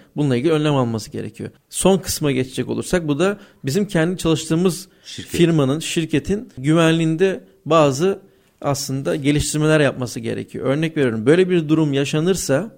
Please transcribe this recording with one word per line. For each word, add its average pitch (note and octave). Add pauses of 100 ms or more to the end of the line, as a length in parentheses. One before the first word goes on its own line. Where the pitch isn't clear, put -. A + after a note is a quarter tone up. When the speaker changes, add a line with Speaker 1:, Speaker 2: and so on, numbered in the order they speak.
(160)
Speaker 1:
Bununla C#3
ilgili D3+
önlem D3+
alması A#2
gerekiyor. G#2 (200)
Son F#3+
kısma D3+
geçecek B2+
olursak D3
bu C#3+
da G3 (280)
bizim F3
kendi F3
çalıştığımız E3 (160)
Speaker 2:
Şirket. -
Speaker 1:
firmanın, D#3+
şirketin E3
güvenliğinde D#3+ (220)
bazı D3+ (420)
aslında C#3
geliştirmeler D3+
yapması B2+
gerekiyor. A2+
Örnek D3+
veriyorum, A2+
böyle F3+
bir E3
durum D#3
yaşanırsa D#3